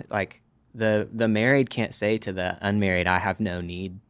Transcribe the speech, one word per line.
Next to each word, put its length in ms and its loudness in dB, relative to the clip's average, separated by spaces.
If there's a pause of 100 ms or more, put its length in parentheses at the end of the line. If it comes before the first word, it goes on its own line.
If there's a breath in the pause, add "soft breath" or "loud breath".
like, 320 -4 (320)
the, 380 0
the 160 0
married 420 4
can't 240 -4
say 260 0
to 120 -8
the 300 -4
unmarried, 460 2
"I 120 4
have 220 -2
no 180 -2
need 400 -8 (100)